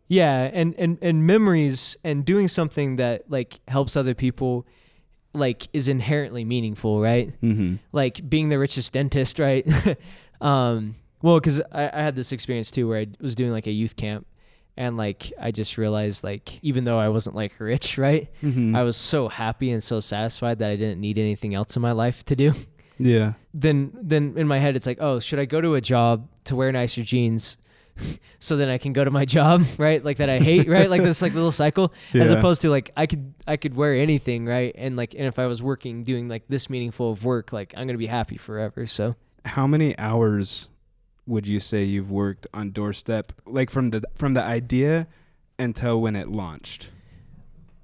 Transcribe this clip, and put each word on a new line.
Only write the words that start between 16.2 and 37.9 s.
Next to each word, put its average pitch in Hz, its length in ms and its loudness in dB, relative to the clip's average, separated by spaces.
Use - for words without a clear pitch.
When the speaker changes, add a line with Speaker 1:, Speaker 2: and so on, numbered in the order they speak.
Speaker 1:
like, - 400 -12
even 131 220 0
though 117 120 2
I 107 120 2
wasn't, 110 260 -2
like, 104 240 -6
rich, 113 380 -4
right? 143 320 0
Speaker 2:
Mm-hmm. 123 320 2
Speaker 1:
I 123 80 2
was 120 140 0
so 139 300 -2
happy 113 440 -4
and 113 120 -4
so 113 160 -4
satisfied 110 600 -4
that 107 120 0
I 104 40 0
didn't 101 260 -4
need 104 180 -2
anything 104 340 -2
else 101 220 -4
in 123 80 0
my 120 80 2
life 117 340 -2
to 143 100 0
do. 143 180 4
Speaker 2:
Yeah. 113 360 4
Speaker 1:
Then, 143 380 2
then 147 360 0
in 156 100 0
my 143 120 2
head, 139 160 2
it's 127 120 -4
like, 123 140 -4
"Oh, 139 180 0
should 147 200 -4
I 139 60 0
go 151 160 0
to 165 140 2
a 131 60 2
job 117 460 2
to 131 100 -4
wear 131 160 2
nicer 120 320 -2
jeans 117 540 0
<laughs> - 420 -12
so - 160 -2
then 139 140 2
I 127 80 0
can 139 160 -4
go 139 100 2
to 139 80 2
my 139 140 2
job," 160 460 6
<laughs> - 60 -10
right? 151 260 2
Like, 143 140 -2
that 143 120 2
I 131 100 2
hate, 165 300 6
right? 190 200 8
Like, 180 140 4
this, 170 180 2
like, 170 120 0
little 165 180 2
cycle. 151 420 2
Speaker 2:
<laughs> - 100 -6
Yeah. 120 100 6
Speaker 1:
As 113 80 8
opposed 165 320 6
to, 160 60 4
like, 139 260 0
I 156 100 0
could, 139 280 -6
I 151 100 -2
could 139 180 -6
wear 147 200 2
anything, 127 500 0
right? 123 320 -2
And, 127 180 -6
like, 120 180 -6
and 139 120 -6
if 131 140 -4
I 127 80 0
was 117 140 -4
working, 123 440 -6
doing, 120 240 -4
like, 113 180 -8
this 135 220 -4
meaningful 120 420 -4
of 104 140 -6
work, 123 260 -2
like, 104 240 -10
I'm 127 120 -10
gonna 120 100 -6